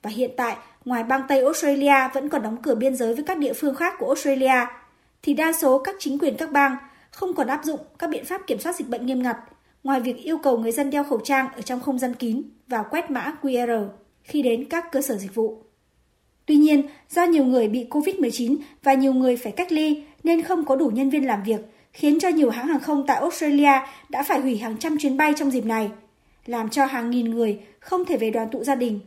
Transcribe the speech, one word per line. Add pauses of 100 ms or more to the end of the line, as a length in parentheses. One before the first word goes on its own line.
Và
hiện
tại, (280)
ngoài
bang
Tây
Australia
vẫn
còn
đóng
cửa
biên
giới
với
các
địa
phương
khác
của
Australia, (560)
thì
đa
số
các
chính
quyền
các
bang (340)
không
còn
áp
dụng (180)
các
biện
pháp
kiểm
soát
dịch
bệnh
nghiêm
ngặt, (460)
ngoài
việc
yêu
cầu
người
dân
đeo
khẩu
trang
ở
trong
không
gian
kín (240)
và
quét
mã
Q
R (300)
khi
đến
các
cơ
sở
dịch
vụ. (840)
Tuy
nhiên, (280)
do
nhiều
người
bị
covid
mười
chín (260)
và
nhiều
người
phải
cách
ly (200)
nên
không
có
đủ
nhân
viên
làm
việc, (320)
khiến
cho
nhiều
hãng
hàng
không
tại
Australia (360)
đã
phải
hủy
hàng
trăm
chuyến
bay
trong
dịp
này, (560)
làm
cho
hàng
nghìn
người (200)
không
thể
về
đoàn
tụ
gia
đình